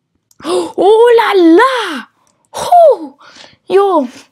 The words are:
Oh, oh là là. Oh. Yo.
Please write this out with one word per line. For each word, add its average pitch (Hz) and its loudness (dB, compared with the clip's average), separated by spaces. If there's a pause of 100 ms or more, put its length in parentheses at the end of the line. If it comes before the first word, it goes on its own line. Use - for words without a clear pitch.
(460)
Oh, 339 -6
oh 440 2 (100)
là 381 2
là. 415 -2 (460)
Oh. 539 0 (520)
Yo. 370 0 (240)